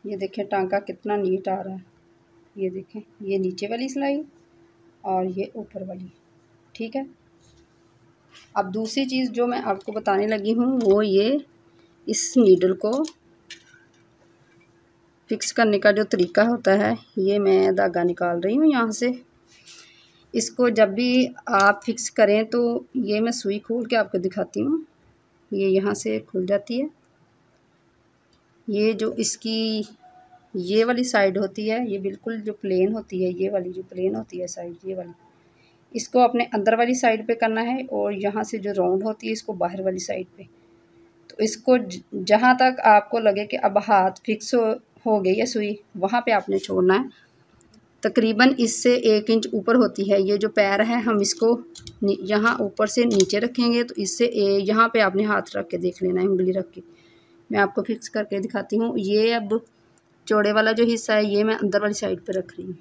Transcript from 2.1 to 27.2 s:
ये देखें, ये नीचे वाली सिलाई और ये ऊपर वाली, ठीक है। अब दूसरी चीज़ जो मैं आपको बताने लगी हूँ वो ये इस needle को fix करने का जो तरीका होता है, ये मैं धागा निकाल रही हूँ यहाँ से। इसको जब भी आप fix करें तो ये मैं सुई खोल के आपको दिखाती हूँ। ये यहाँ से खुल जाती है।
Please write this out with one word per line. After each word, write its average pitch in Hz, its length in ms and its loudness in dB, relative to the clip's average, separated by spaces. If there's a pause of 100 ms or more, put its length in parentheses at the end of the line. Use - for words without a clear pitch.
ये 190 140 -4
देखें, 190 300 -14 (220)
ये 196 160 -2
नीचे 185 280 -4
वाली 240 220 -6
सिलाई 277 340 -4 (840)
और 185 240 -2
ये 190 280 -6
ऊपर 196 280 -12
वाली, 185 260 -14 (640)
ठीक 226 220 -10
है। 269 80 -4 (1500)
अब 196 160 -4
दूसरी 220 340 -4
चीज़ 254 240 -2
जो 240 160 -2
मैं 240 160 -4
आपको 208 300 -6
बताने 208 340 -2
लगी 214 260 -2
हूँ 240 160 2 (120)
वो 208 220 4
ये 214 380 2 (680)
इस - 320 -4
needle 185 360 6
को 208 180 -2 (2500)
fix - 220 -4
करने 214 260 2
का 208 140 4
जो 208 140 0
तरीका 185 380 2
होता 233 300 2
है, 214 220 2 (220)
ये 196 200 0
मैं 190 380 4
धागा 180 280 0
निकाल 175 360 -2
रही 202 160 -2
हूँ 311 100 4
यहाँ 240 260 2
से। 240 200 -2 (1200)
इसको 240 360 0
जब 208 240 4
भी 247 320 2 (280)
आप 202 320 4
fix 226 240 -6
करें 214 360 4
तो 240 160 0 (360)
ये 208 220 -2
मैं 233 140 0
सुई 208 260 -4
खोल 226 260 -6
के 233 100 -2
आपको 208 240 0
दिखाती 190 400 -4
हूँ। 302 240 -2 (680)
ये 196 160 0
यहाँ 196 280 2
से 220 260 -6
खुल 185 240 -6
जाती 202 340 -2
है। 311 80 -6 (1800)